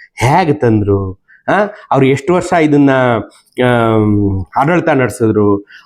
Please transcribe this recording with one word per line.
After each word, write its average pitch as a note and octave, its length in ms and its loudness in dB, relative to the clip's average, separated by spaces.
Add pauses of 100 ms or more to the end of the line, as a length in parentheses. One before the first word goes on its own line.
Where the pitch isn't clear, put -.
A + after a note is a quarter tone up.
(140)
ಹೇಗೆ D3 380 0
ತಂದ್ರು? G2+ 600 -2 (340)
ಆ, - 40 -2 (380)
ಅವ್ರು C3+ 160 2
ಎಷ್ಟು C#3+ 280 0
ವರ್ಷ F3 180 -4 (100)
ಇದನ್ನ, D3 280 2 (760)
ಆಮ್, G#2+ 800 0 (120)
ಆಡಳಿತ E3 320 0
ನಡೆಸಿದ್ರು? G#2+ 760 0 (220)